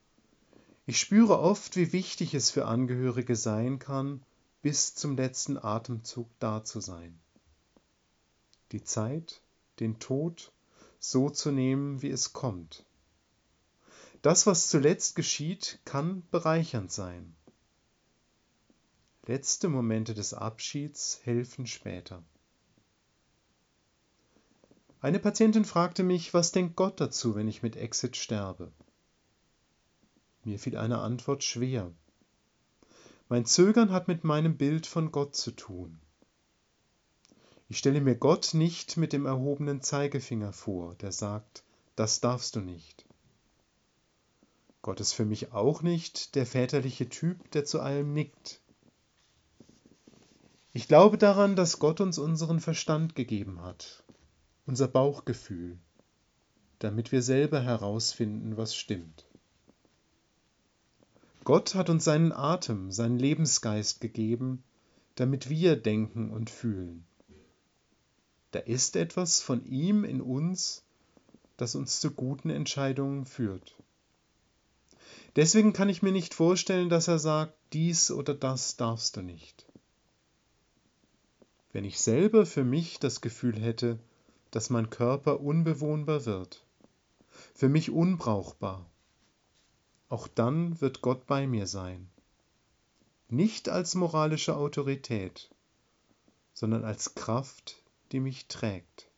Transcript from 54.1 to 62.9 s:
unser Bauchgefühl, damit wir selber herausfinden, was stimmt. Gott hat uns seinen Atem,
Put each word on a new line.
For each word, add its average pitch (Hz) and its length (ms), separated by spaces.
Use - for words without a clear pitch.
unser 127 220
Bauchgefühl, 107 920
damit 110 340
wir 127 120
selber 135 380
herausfinden, 110 920
was 110 200
stimmt. 85 500
Gott - 300
hat 185 160
uns 160 140
seinen 160 300
Atem, 120 580